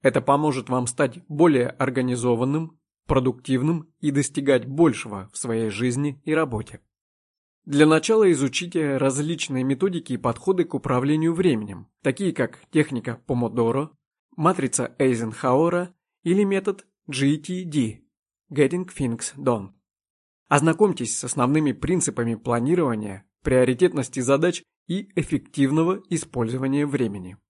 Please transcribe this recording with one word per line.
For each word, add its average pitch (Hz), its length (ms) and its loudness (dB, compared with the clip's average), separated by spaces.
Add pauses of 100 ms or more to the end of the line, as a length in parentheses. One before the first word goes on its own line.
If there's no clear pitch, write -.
Это 131 200 2
поможет 139 480 0
вам 127 180 -2
стать 123 320 -4 (100)
более 143 400 4
организованным, 127 1080 -2 (260)
продуктивным 131 960 0
и 151 80 0
достигать 139 560 0
большего 123 680 0
в - 60 -16
своей 113 320 -2
жизни 127 560 -2
и 156 80 -2
работе. 135 480 -4 (840)
Для 143 220 4
начала 185 460 4
изучите 143 680 0
различные 135 680 -2
методики 139 500 -2
и 120 40 -4
подходы 180 480 -2
к - 80 -10
управлению 147 600 0
временем, 113 540 -2 (140)
такие 165 320 -2
как - 260 -4 (120)
техника 131 560 -2
Помодоро, 120 640 0 (440)
матрица 160 640 0
Эйзенхауэра 135 960 0 (300)
или 190 200 2
метод 196 440 -2 (180)
G 139 320 0
T 180 280 -10
D 139 360 -2 (500)
Getting 151 380 0
Things 117 480 -6
Done. 120 320 -2 (800)
Ознакомьтесь 160 680 2
с - 60 -8
основными 135 480 0
принципами 120 640 -2
планирования – 117 920 -2 (180)
приоритетности 131 760 2
задач 156 440 0 (240)
и 190 280 -6
эффективного 156 960 0
использования 135 760 -2
времени. 101 520 -4 (120)